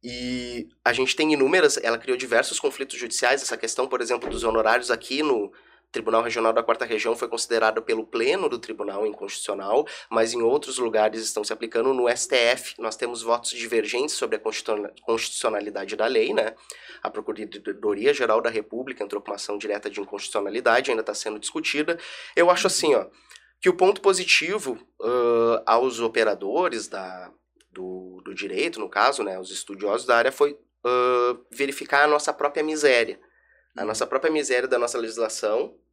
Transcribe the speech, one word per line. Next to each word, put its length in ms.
e 640
a 80
gente 220
tem 180
inúmeras, 480
ela 160
criou 180
diversos 440
conflitos 380
judiciais, 440
essa 160
questão, 300
por 120
exemplo, 300
dos 140
honorários 480
aqui 320
no 280
Tribunal 300
Regional 320
da 80
Quarta 240
Região 300
foi 120
considerado 540
pelo 240
Pleno 420
do 120
Tribunal 460
inconstitucional, 840
mas 240
em 80
outros 360
lugares 440
estão 220
se 100
aplicando. 400
No 140
S 200
T 80
F, 420
nós 180
temos 260
votos 300
divergentes 600
sobre 220
a 40
constituciona-, 520
constitucionalidade 920
da 100
lei, 280
né? 200
A 80
Procuradoria-Geral 1300
da 80
República 540
entrou 180
com 100
uma 60
ação 200
direta 320
de 120
inconstitucionalidade, 920
ainda 120
tá 100
sendo 260
discutida. 580
Eu 160
acho 160
assim, 260
ó, 140
que 80
o 40
ponto 280
positivo, 760
ãh, 640
aos 360
operadores 880
da, 420
do, 540
do 100
direito, 420
no 120
caso, 340
né, 160
os 120
estudiosos 540
da 120
área, 160
foi, 260
ãh, 540
verificar 540
a 40
nossa 260
própria 300
miséria. 560
A 100
nossa 220
própria 240
miséria 360
da 120
nossa 180
legislação 800